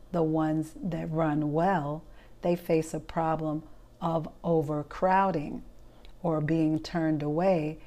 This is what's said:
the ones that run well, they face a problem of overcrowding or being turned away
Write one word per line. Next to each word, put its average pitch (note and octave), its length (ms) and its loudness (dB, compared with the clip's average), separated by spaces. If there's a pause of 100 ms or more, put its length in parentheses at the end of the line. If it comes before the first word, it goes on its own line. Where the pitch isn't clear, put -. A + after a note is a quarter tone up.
(120)
the E3+ 120 2
ones D#3 520 0
that E3 340 -4
run D3+ 440 0
well, D#3+ 500 0 (380)
they F3 160 2
face D#3+ 360 0
a D#3+ 60 -4
problem D#3+ 640 -2 (380)
of E3 260 -2 (160)
overcrowding E3 1200 2 (580)
or D#3+ 200 0
being D#3 380 2
turned D#3 440 0
away D#3+ 640 2